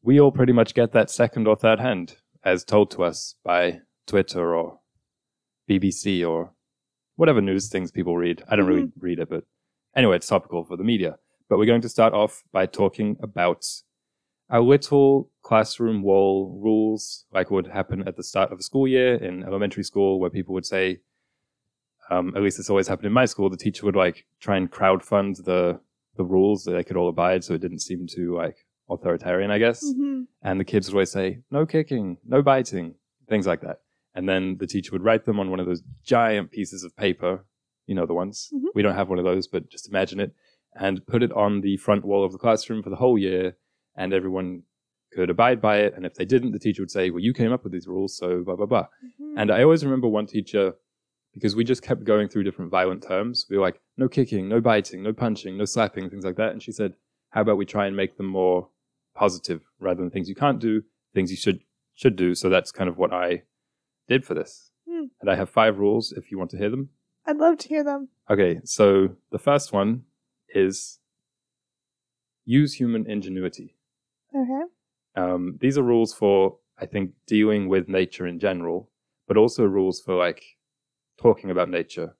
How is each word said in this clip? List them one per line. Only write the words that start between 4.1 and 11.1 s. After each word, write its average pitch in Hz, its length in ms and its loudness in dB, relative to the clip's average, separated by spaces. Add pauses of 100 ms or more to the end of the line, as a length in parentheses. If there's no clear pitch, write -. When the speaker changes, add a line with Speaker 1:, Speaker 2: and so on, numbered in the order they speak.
Speaker 1:
or 82 240 -4 (880)
B 98 120 2
B 95 120 2
C 90 340 -2
or 82 280 -4 (640)
whatever 156 240 4
news 98 280 -2
things 92 220 -6
people 87 260 -4
read. 87 320 -2
I 110 60 0
don't 101 120 4
really - 180 2
Speaker 2:
Mm-hmm. - 160 -12
Speaker 1:
read 87 180 -4
it, 82 100 -6
but 85 160 -8 (520)
anyway, 113 200 4
it's - 120 -4
topical 85 360 -2
for 87 120 -10
the 95 80 -6
media. 101 340 0 (300)